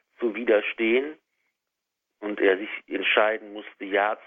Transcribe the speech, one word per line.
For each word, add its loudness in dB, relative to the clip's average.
zu -2
widerstehen 0
und -6
er 4
sich -10
entscheiden 0
musste, -14
Ja 0